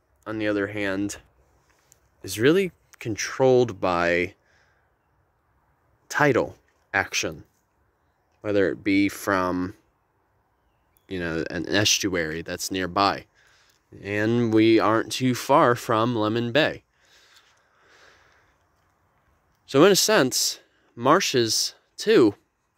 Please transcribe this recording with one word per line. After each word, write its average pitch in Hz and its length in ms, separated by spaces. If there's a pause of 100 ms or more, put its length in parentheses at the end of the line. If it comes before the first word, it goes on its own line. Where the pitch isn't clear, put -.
(260)
on 110 140
the 107 80
other 101 200
hand, 101 500 (1040)
is 101 160
really 170 320 (280)
controlled 123 800
by 90 540 (1800)
tidal 117 460 (380)
action, 95 500 (1000)
whether 101 280
it 62 140
be 98 260
from, 92 680 (1300)
you 95 120
know, 82 300
an 82 180
estuary 87 760
that's 87 300
nearby. 92 540 (760)
And 110 500
we 110 260
aren't 107 320
too 127 240
far 135 400
from 117 400
Lemon 113 360
Bay. 127 320 (2750)
So 139 180
in 202 60
a 190 40
sense, - 640 (360)
marshes, 120 800 (200)
too, 160 380 (440)